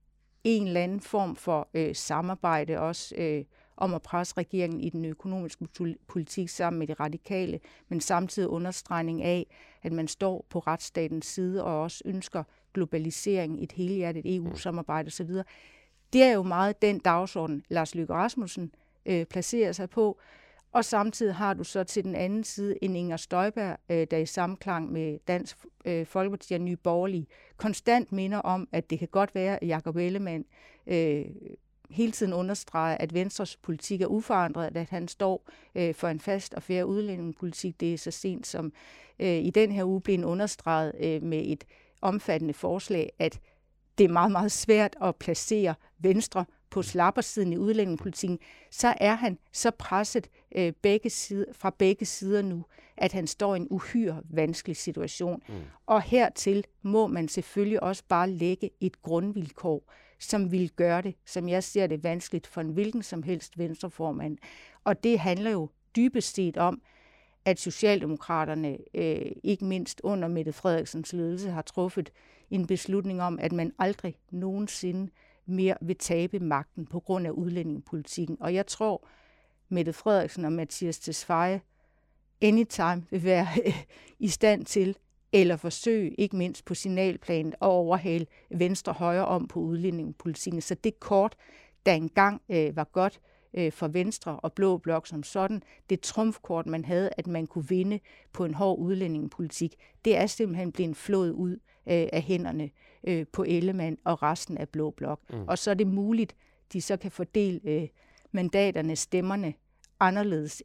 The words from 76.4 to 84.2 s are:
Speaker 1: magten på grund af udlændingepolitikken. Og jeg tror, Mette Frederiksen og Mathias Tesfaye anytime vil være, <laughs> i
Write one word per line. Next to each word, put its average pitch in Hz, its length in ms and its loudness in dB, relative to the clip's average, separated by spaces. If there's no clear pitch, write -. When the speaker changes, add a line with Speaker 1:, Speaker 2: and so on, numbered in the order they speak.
Speaker 1:
magten 151 460 -2
på 170 140 -6
grund 185 260 -2
af 156 40 -2
udlændingepolitikken. 165 1080 -4
Og 170 140 -2
jeg 196 120 0
tror, - 400 -2
Mette 165 240 0
Frederiksen 180 520 2
og 156 80 -2
Mathias 165 460 -4
Tesfaye 175 640 0
anytime 208 680 4
vil 180 140 -2
være, 185 220 6
<laughs> - 320 -20
i 214 100 0